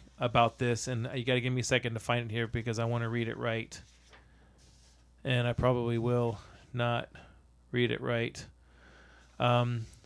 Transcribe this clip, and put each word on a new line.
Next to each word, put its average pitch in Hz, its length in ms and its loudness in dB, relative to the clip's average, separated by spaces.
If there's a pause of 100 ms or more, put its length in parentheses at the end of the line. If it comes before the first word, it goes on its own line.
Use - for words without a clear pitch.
(200)
about 120 380 2
this, 120 280 0
and 123 280 -4
you 123 100 -6
gotta 127 160 2
give 127 120 -2
me 127 100 0
a - 20 -4
second 120 300 2
to 113 60 -4
find 120 300 -2
it - 20 -6
here 117 140 0
because 113 320 -4
I 117 60 0
wanna 117 240 -2
read 117 200 -2
it 113 100 -6
right. 113 420 -4 (1400)
And 123 220 0
I 120 60 0
probably 120 460 2
will 120 400 0 (340)
not 120 360 -2 (640)
read 120 200 2
it 120 100 0
right. 120 440 -4 (920)
Um, 120 480 2 (180)